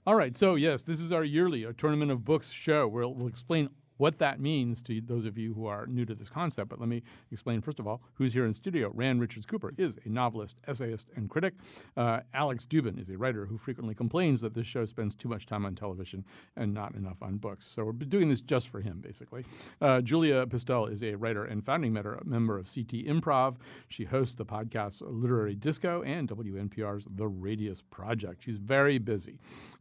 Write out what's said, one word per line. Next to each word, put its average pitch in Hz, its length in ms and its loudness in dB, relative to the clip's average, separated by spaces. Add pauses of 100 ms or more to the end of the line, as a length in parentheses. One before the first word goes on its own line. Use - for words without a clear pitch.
All 208 100 6
right, 131 220 2
so 190 180 6
yes, 143 280 4
this 160 160 -2
is 170 140 -2
our 165 100 4
yearly, 151 400 2
a 117 80 -6
Tournament 151 400 2
of 117 140 0
Books - 260 2
show. 151 380 4
We'll, 120 240 0
we'll 123 140 -4
explain 143 420 0 (300)
what 151 200 4
that 139 200 2
means 127 440 0
to 110 180 -2
those 120 240 -2
of 107 140 -6
you 110 160 -4
who 110 100 -6
are 104 220 -6
new 123 180 0
to 110 80 -4
this 107 160 -12
concept. 147 400 -4
But - 100 -12
let 117 80 -4
me 117 140 0 (300)
explain, 113 300 -2
first 147 180 -6
of 104 80 -6
all, 117 120 -2 (140)
who's 131 180 2
here 123 140 2
in 110 80 2
studio. 143 400 -2
Ran 127 240 2
Richards 113 300 -2
Cooper 196 280 -6
is 170 300 -2
a 113 40 -4
novelist, 113 580 -2
essayist, 117 480 -6
and 107 120 -4
critic. 180 280 0 (400)
Uh, 117 240 2 (120)
Alex 139 360 -2
Dubin 131 340 2
is 92 80 -10
a 95 80 -8
writer 107 300 -2
who 110 100 -6
frequently 113 380 -6
complains 139 460 4
that 113 120 -2
this 113 140 -2
show 120 180 -2
spends 107 300 -4
too - 120 -10
much 110 200 -6
time 104 180 -2
on 98 80 -4
television 95 500 -8 (320)
and 104 200 -2
not 104 180 -6
enough 95 300 -8
on 98 140 -4
books. 104 280 -8
So 113 200 -6
we're 110 80 -4
doing 151 360 2
this 131 100 4
just 127 300 0
for 104 120 -8
him, 92 200 -6
basically. 123 440 -14 (360)
Uh, 131 200 8
Julia 135 440 4
Pistel 120 460 0
is 104 100 -8
a 107 140 -2
writer 110 300 -2
and 107 200 -4
founding 139 260 2
member, 104 320 -4
member 113 360 2
of 92 100 -10
C - 140 -6
T 117 200 -6
Improv. 139 520 2 (320)
She - 160 -8
hosts 123 320 0
the 107 100 -8
podcasts 107 580 -4
Literary 113 520 0
Disco 156 480 -2
and 147 240 -2
W 101 280 -8
N 101 140 -4
P 107 140 -6
R's 101 320 -6
The 107 120 -2
Radius 101 640 -4
Project. 101 540 -4
She's 113 140 -6
very 135 420 6
busy. 107 400 -4 (420)